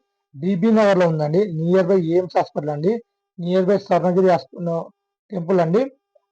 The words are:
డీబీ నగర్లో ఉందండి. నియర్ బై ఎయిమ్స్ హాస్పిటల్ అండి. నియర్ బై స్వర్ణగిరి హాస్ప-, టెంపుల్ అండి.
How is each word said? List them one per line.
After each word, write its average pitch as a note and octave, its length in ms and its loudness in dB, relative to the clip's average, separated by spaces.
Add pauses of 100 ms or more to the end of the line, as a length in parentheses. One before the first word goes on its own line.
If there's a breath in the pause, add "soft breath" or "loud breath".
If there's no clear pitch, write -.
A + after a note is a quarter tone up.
(360)
డీబీ F3+ 360 -2
నగర్లో G3+ 360 4
ఉందండి. D#3 340 0 (140)
నియర్ E3+ 340 2
బై G3 160 2
ఎయిమ్స్ F3 320 -2
హాస్పిటల్ E3 340 -4
అండి. D#3 220 -2 (460)
నియర్ F3+ 280 0
బై G3+ 100 2
స్వర్ణగిరి F#3 540 0
హాస్ప-, E3+ 500 -4 (500)
టెంపుల్ F3+ 280 -2
అండి. E3+ 220 0 (500)